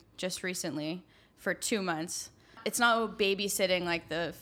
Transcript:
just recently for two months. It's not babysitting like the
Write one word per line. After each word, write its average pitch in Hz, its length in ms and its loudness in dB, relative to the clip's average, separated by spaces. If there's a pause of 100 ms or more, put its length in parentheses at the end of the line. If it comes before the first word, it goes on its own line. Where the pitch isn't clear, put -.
(160)
just 185 260 -4
recently 175 600 -4 (340)
for 185 180 -4
two 208 280 -2
months. 170 480 -4 (340)
It's 220 160 -2
not 226 380 4
babysitting 196 640 2
like 170 240 -2
the 160 340 -2